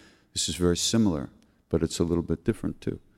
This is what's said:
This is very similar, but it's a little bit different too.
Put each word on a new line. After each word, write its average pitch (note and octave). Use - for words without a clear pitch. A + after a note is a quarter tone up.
This -
is E2+
very F2
similar, G2
but E2
it's -
a F2
little E2+
bit E2
different -
too. -